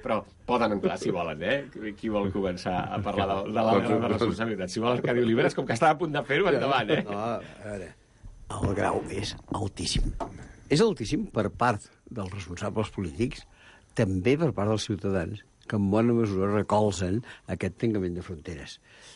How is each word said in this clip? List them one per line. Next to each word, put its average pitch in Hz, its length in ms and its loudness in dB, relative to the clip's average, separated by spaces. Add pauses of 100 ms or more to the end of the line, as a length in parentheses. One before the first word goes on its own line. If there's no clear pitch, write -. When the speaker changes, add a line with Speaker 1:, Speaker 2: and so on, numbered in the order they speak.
Speaker 1:
però 110 220 0 (240)
poden 110 320 2
entrar, - 200 2
si - 140 0
volen, 82 300 -2
eh? 107 560 -2
Qui 113 100 -4
vol 101 240 2
començar 92 520 -2
a 101 180 -4
parlar 98 260 0
de, 98 240 -2
de 110 80 2
la 113 160 4
Speaker 2:
Doncs, 110 320 2
Speaker 1:
responsabilitat? 104 640 0
Si 110 80 -2
vol 120 160 2
Arcadi 123 300 2
Oliveres, 127 280 4
com 139 140 -2
que - 80 0
estava 156 200 6
a 143 40 -4
punt 160 160 -2
de 143 80 0
fer-ho, 165 240 2
endavant, 135 420 2
eh? 147 140 2
Speaker 3:
No, 101 160 -6
a 107 460 -6
veure, 98 240 -8 (640)
el 101 220 0
grau 98 300 0
és - 260 -6 (180)
altíssim. - 640 -2 (500)
És 147 180 4
altíssim 143 480 0
per 110 200 0
part 117 340 0 (200)
dels 95 300 -8
responsables 98 560 -4
polítics, 101 540 -4 (500)
també 98 420 2
per 165 140 2
part 101 220 0
dels 107 160 -2
ciutadans, 98 560 -2 (180)
que - 160 -2
en 101 120 2
bona 117 240 4
mesura 101 360 2
recolzen 104 680 2 (260)
aquest 92 320 -4
tancament 95 380 0
de 87 60 -8
fronteres. 78 580 -12 (360)